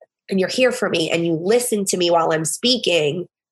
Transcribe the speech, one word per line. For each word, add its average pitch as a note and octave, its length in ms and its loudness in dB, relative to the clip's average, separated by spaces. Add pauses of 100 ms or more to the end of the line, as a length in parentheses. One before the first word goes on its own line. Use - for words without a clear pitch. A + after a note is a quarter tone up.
(280)
and G3 100 -2
you're F3+ 100 0
here B3 240 2
for G#3 160 -4
me E3+ 220 -2
and E3+ 160 0
you E3+ 80 0
listen G#3 520 0
to F#3+ 100 -2
me F3 140 0
while E3 220 4
I'm D#3+ 120 0
speaking, E3+ 800 0 (260)